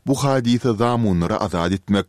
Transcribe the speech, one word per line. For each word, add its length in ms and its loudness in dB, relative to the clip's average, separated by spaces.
bu 80 0
hadisa 480 0
zamunlary 640 0
azad 360 -2
etmek 360 -2